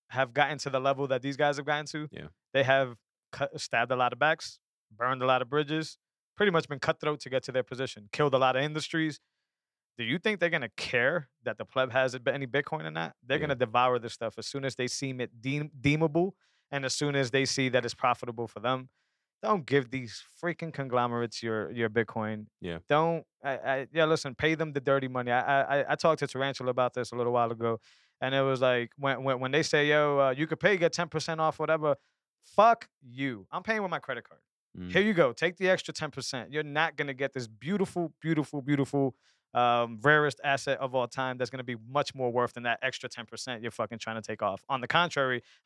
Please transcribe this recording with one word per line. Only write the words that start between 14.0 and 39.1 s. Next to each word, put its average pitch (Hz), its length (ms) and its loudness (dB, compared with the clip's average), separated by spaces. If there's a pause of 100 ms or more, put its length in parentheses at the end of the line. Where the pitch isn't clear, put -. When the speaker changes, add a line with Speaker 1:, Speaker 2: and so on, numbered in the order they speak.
Speaker 1:
stuff 113 240 -6
as 113 80 -10
soon 139 180 -8
as 131 120 -4
they 127 100 -2
seem 131 340 -6
it 117 220 -8
deem-, 147 360 -4
deemable 156 580 2 (340)
and 139 160 -2
as 127 80 -2
soon 143 200 0
as 135 180 2
they 135 120 4
see 131 240 0
that 123 160 2
it's 117 80 -4
profitable 120 560 -2
for - 120 -14
them. 131 280 -2 (520)
Don't 208 260 0
give 131 260 2
these 123 320 -8 (180)
freaking 165 300 -6
conglomerates 120 720 -2
your, 107 260 -2
your 117 180 0
Bitcoin. 107 580 -2 (140)
Speaker 2:
Yeah. 85 180 -6 (100)
Speaker 1:
Don't, 160 360 2 (200)
I, 139 140 -2
I, 131 340 -4
yeah, 160 120 4
listen, 151 300 0
pay 156 220 2
them 156 160 -4
the 143 80 -2
dirty 135 260 2
money. 127 240 -4
I, 123 100 4 (220)
I, 139 200 0
I, - 100 -2
I - 20 2
talked 156 260 2
to 147 60 -2
Tarantula 131 440 -2
about 123 240 0
this 123 180 -4
a - 20 -12
little 120 180 0
while 117 200 2
ago, 113 260 -2 (420)
and 131 140 -2
it 135 80 4
was 135 180 2
like, 123 360 4
when, 135 260 -2
when, 131 160 0
when 131 140 -4
they 151 100 4
say, 147 280 2
"Yo, 147 280 4
uh, 135 180 4
you 151 120 -2
could 156 100 -4
pay, 196 180 2
get 165 160 2
ten 170 160 -2
percent 160 320 -6
off, 160 200 0
whatever," 151 340 0 (480)
fuck 226 460 6 (120)
you. 123 520 -6
I'm 175 100 -6
paying 220 200 -2
with 180 100 -4
my 147 80 -4
credit 120 280 -8
card. 80 120 -20 (360)
Speaker 2:
Mm. 90 140 -8
Speaker 1:
Here 190 120 6
you 214 120 4
go. 151 180 6
Take 170 240 -2
the 185 120 2
extra 180 260 2
ten 156 160 -6
percent. 120 420 -8
You're 151 120 -4
not 151 320 0
gonna 143 180 -4
get 135 180 -2
this 123 140 -6
beautiful, 165 760 -4
beautiful, 151 400 0
beautiful, 139 540 0 (400)